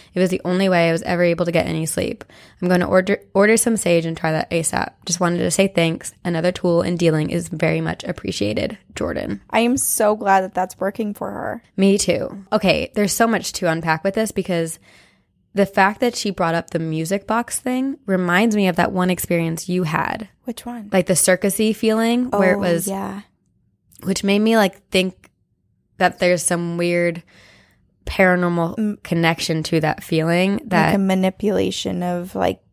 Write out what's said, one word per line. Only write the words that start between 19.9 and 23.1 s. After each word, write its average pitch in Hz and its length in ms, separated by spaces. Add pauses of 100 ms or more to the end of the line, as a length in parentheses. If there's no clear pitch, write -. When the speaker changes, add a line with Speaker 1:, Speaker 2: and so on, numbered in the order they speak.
Speaker 2:
Which - 200
one? 233 260
Speaker 1:
Like 190 140
the 185 80
circusy 196 640
feeling 226 560
where 190 220
it 202 40
Speaker 2:
Oh, - 20
Speaker 1:
was 180 280
Speaker 2:
yeah. 196 340 (800)